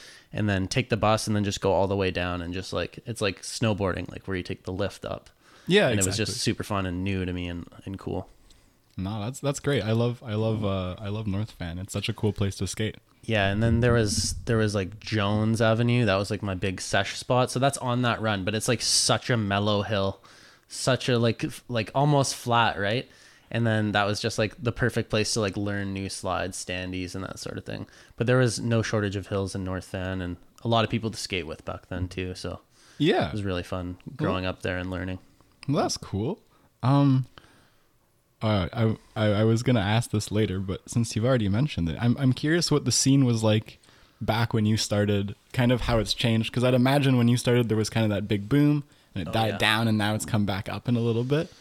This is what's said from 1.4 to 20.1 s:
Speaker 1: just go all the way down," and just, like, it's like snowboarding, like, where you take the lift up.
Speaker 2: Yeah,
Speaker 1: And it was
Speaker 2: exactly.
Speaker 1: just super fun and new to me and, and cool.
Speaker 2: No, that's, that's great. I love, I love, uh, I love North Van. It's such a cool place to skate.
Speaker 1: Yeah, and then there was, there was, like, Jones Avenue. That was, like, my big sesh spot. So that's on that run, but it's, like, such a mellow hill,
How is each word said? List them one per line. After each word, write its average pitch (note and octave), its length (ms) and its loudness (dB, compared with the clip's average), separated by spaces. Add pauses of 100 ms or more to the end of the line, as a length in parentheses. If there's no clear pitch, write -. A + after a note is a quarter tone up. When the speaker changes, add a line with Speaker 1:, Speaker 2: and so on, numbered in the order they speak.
Speaker 1:
just G2 160 -2
go G2 120 2
all F#2 140 4
the G2 80 -2
way F#2+ 160 0
down," F2 320 -2
and F2 100 -6
just, F#2 200 -8
like, - 340 -4
it's A#2 140 -8
like G2 220 -2
snowboarding, F#2 680 -2
like, - 160 -16
where F#2+ 100 -4
you F2 60 -4
take - 220 -10
the F#2 80 -6
lift F#2+ 320 -6
up. G#2 260 -10 (380)
Speaker 2:
Yeah, F3+ 200 6
Speaker 1:
And A#2+ 60 2
it - 40 2
was G2 80 0 (120)
Speaker 2:
exactly. A2 140 0
Speaker 1:
just - 80 -6
super - 220 -2
fun G2 240 -2
and F2+ 160 -4
new F#2+ 220 -2
to F2+ 80 -4
me F2+ 160 -6
and, F2 180 -10 (180)
and G2 140 -10
cool. F#2 300 -8 (680)
Speaker 2:
No, G2+ 240 -6
that's, A#2 200 -8
that's C#3+ 200 -2
great. C#3 240 0
I A2 80 0
love, A#2 320 0
I G#2+ 100 -6
love, A2 300 0
uh, F#2+ 340 -2
I G2+ 100 -10
love G#2 180 -6
North G2+ 320 -4
Van. F2 200 -8
It's F#2+ 140 -10
such G2+ 160 -4
a A2+ 40 -2
cool G#2 200 0
place G2 240 -2
to G2 120 -4
skate. - 280 -6 (280)
Speaker 1:
Yeah, G#2 240 2
and G2+ 120 0
then A#2 200 4
there A#2+ 120 4
was, A2 520 0
there A#2 140 2
was, G#2+ 180 2
like, F#2 240 -4
Jones G#2+ 600 0
Avenue. A#2+ 440 4
That G2 120 4
was, G2+ 140 0
like, G#2+ 120 -4
my G2 120 -2
big F#2 260 -4
sesh - 360 -2
spot. B2+ 340 0
So - 80 -4
that's C3+ 200 0
on B2 240 -2
that A#2 200 0
run, G2+ 220 0
but G#2 100 -2
it's, A2 140 -2
like, A#2+ 120 0
such - 480 0
a B2+ 80 2
mellow G#2 460 2
hill, G2 380 -2 (480)